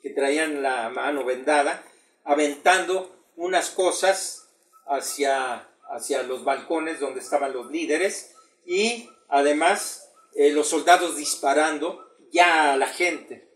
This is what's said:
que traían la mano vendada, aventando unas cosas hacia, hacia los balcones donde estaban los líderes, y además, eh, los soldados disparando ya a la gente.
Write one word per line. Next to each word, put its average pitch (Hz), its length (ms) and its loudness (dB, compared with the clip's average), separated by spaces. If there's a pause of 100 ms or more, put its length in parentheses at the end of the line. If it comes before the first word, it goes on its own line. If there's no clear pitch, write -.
que - 80 -10
traían 143 500 0
la 127 280 -2
mano 131 360 -4
vendada, 131 580 0 (400)
aventando 170 920 2 (200)
unas 175 360 -2
cosas - 760 0 (360)
hacia, 135 840 -2 (220)
hacia 139 340 -4
los 123 200 -8
balcones 156 560 -2
donde 131 200 -6
estaban 139 320 -2
los 123 200 -10
líderes, 165 640 -4 (300)
y 220 440 -2 (180)
además, 151 840 0 (220)
eh, 143 160 6
los 147 180 0
soldados 165 480 4
disparando 147 920 -2 (240)
ya 165 420 4
a 135 40 2
la 135 100 0
gente. 156 680 -6